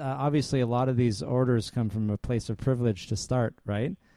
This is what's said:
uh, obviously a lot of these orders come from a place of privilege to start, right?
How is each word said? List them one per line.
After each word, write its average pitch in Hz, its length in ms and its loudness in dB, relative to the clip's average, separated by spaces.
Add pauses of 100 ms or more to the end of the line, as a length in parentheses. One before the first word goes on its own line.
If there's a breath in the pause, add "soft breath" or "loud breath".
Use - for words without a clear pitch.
uh, 135 180 -4
obviously 143 420 2
a 123 60 2
lot 120 220 2
of 127 80 0
these 120 260 2
orders 123 480 2
come 110 200 -2
from 107 180 -2
a 104 80 0
place 117 320 -4
of 110 80 -4
privilege 120 520 0
to 123 80 -2
start, 123 380 -2 (120)
right? 113 280 -2 (220 soft breath)